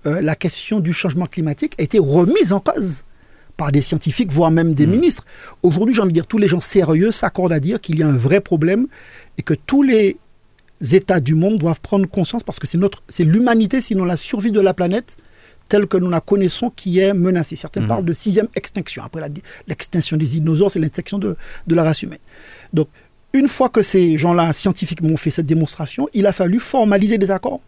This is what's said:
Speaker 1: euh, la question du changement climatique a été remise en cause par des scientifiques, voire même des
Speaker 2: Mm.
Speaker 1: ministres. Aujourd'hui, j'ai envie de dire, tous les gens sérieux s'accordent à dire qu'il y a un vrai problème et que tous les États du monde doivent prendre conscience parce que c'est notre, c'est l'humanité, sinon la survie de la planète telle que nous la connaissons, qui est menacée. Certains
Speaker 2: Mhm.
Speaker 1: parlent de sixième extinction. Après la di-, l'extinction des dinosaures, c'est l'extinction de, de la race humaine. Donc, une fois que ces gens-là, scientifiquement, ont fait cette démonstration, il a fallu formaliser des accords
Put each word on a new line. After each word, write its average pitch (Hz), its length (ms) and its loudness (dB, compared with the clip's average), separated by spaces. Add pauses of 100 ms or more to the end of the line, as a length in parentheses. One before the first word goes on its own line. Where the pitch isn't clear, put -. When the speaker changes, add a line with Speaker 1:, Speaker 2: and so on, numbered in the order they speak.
Speaker 1:
euh, 151 140 -2
la 156 160 0
question - 460 -4
du 165 100 -2
changement 170 360 -2
climatique 160 500 -6
a 170 60 -2
été 214 140 0
remise 180 540 4
en 196 80 2
cause - 440 -4 (520)
par 143 160 -4
des 143 100 2
scientifiques, 160 520 -2
voire 160 180 4
même 165 220 2
des 147 120 4
Speaker 2:
Mm. 170 60 2
Speaker 1:
ministres. 294 340 2 (380)
Aujourd'hui, 185 320 2
j'ai 220 60 2
envie 190 80 2
de 160 60 0
dire, 165 120 0
tous 220 120 0
les 202 100 2
gens 175 100 2
sérieux 175 520 2
s'accordent 180 420 -2
à 151 80 0
dire 190 180 -2
qu'il 160 200 -4
y 170 40 2
a 156 40 2
un 139 100 2
vrai 156 240 2
problème 190 460 0 (500)
et - 60 -8
que 156 100 -2
tous 277 280 0
les 220 360 4 (760)
États 185 260 4
du 143 160 0
monde 196 220 2
doivent 160 240 -2
prendre 196 260 0
conscience 202 340 -4
parce - 160 -10
que - 80 -10
c'est - 120 -4
notre, 196 320 -2
c'est 170 160 -2
l'humanité, 226 560 2
sinon 190 240 -2
la 175 100 0
survie 208 380 -4
de 208 80 4
la 185 120 4
planète 185 440 -4 (500)
telle 208 200 2
que 196 100 0
nous 180 120 0
la 165 120 0
connaissons, 202 520 -2
qui 180 260 -2
est 196 140 2
menacée. 180 440 -2
Certains - 240 -8
Speaker 2:
Mhm. 110 60 -2
Speaker 1:
parlent 143 180 -2
de 165 80 -2
sixième 214 420 0
extinction. - 480 -8
Après 160 160 -12
la 151 80 -10
di-, 147 160 -12 (240)
l'extinction - 480 -4
des 156 100 0
dinosaures, 160 460 0
c'est 175 80 -4
l'extinction 156 400 -4
de, 185 160 -4 (320)
de 165 80 2
la 170 80 2
race 160 200 0
humaine. - 160 -14 (520)
Donc, 156 160 0 (460)
une 269 160 4
fois 262 180 0
que 220 140 2
ces 180 340 4
gens-là, 170 380 2
scientifiquement, 160 560 -2
ont 160 80 2
fait - 140 -2
cette 165 140 -4
démonstration, 160 680 -2
il 202 120 2
a 196 60 4
fallu 185 300 0
formaliser 214 560 2
des 190 120 0
accords 185 380 -4